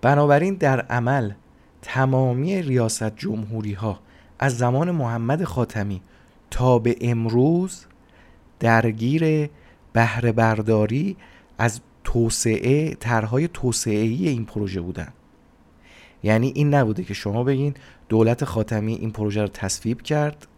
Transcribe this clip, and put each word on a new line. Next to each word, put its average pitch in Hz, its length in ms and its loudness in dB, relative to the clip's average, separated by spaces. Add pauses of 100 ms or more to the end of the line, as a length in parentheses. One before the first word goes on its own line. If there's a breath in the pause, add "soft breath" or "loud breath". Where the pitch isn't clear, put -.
بنابراین 147 540 4
در 135 260 2
عمل 120 520 -2 (500 soft breath)
تمامی 131 800 0
ریاست 113 540 0
جمهوری‌ها 110 840 -6 (380 soft breath)
از 127 200 0
زمان 131 320 0
محمد 131 540 -2
خاتمی 101 580 -4 (480 soft breath)
تا 127 280 4
به 113 220 2
امروز 120 840 0 (720 soft breath)
درگیر 123 920 2 (420 soft breath)
بهره 117 400 2
برداری 113 840 2 (420 loud breath)
از 113 220 -2 (240)
توسعه، 120 920 0
طرح‌های 120 540 -2
توسعه‌ای 117 800 -2
این 117 160 -2
پروژه 95 360 -6
بودن. 87 280 -8 (1120 loud breath)
یعنی 113 320 2
این 147 200 2
نبوده 107 300 2
که 98 100 -8
شما 110 300 -4
بگین 139 300 0 (340 loud breath)
دولت 110 360 2
خاتمی 110 500 -2
این 110 160 -6
پروژه 104 300 -2
رو 104 80 0
تصویب - 540 -6
کرد 151 440 -4 (120)